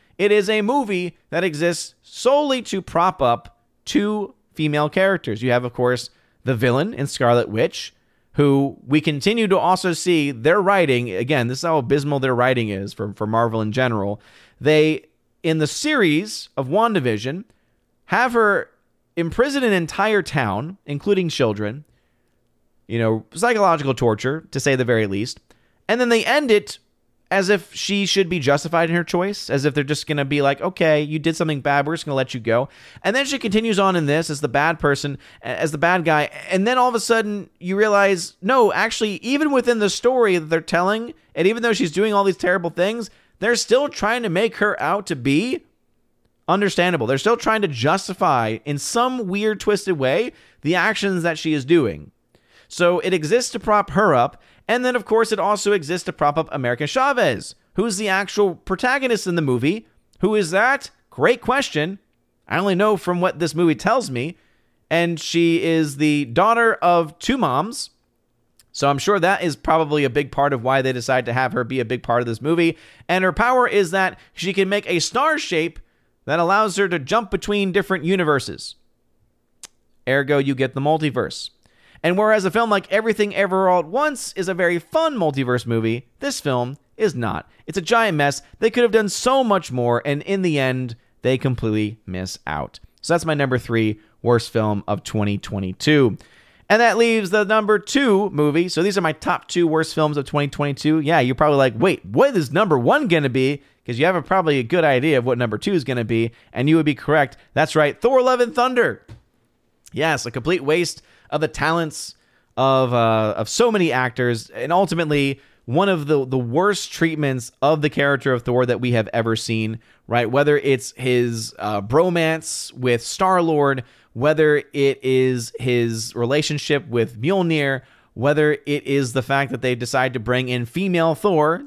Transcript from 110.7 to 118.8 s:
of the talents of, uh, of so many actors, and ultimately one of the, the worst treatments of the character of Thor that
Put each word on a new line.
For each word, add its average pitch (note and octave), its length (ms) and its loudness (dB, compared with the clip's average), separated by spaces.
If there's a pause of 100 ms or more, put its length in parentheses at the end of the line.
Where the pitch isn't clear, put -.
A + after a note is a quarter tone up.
of D3+ 80 -2
the D#3 80 0
talents D#3+ 680 -4 (420)
of, C3 360 2
uh, A2 440 2
of A2 100 -4
so A#3 240 2
many F3+ 180 0
actors, B2 600 -2
and C3+ 240 -4
ultimately D3+ 640 0 (240)
one D#3+ 240 0
of D#3 200 -2
the, C#3+ 180 2
the C3 120 -2
worst D#3+ 540 -2
treatments D3 680 -2
of D3 200 2
the D3 80 0
character C#3 440 0
of A#2+ 100 -2
Thor B2 220 2
that A#2+ 160 0